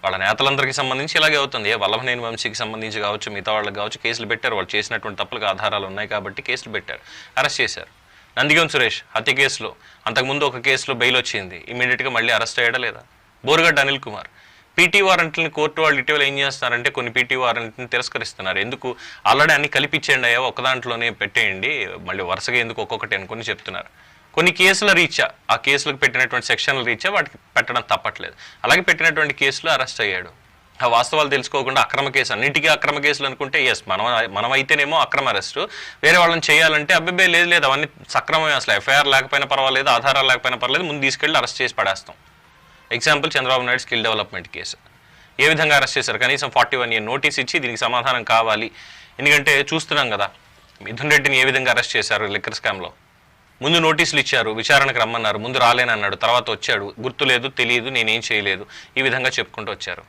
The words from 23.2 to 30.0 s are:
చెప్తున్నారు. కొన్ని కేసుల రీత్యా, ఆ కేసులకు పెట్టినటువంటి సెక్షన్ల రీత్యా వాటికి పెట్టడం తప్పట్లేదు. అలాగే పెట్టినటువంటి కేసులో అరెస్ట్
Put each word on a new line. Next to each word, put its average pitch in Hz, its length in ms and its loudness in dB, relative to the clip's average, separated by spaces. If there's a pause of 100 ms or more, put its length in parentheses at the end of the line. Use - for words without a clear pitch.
చెప్తున్నారు. 101 440 -8 (480)
కొన్ని 170 180 2
కేసుల 190 420 2
రీత్యా, 170 360 2 (220)
ఆ 113 40 4
కేసులకు 139 420 0
పెట్టినటువంటి 127 500 0
సెక్షన్ల 135 360 0
రీత్యా 120 280 -2
వాటికి 175 260 -2 (200)
పెట్టడం 120 340 0
తప్పట్లేదు. 98 420 -4 (300)
అలాగే 160 180 4
పెట్టినటువంటి 156 520 0
కేసులో 143 380 0
అరెస్ట్ 127 300 -2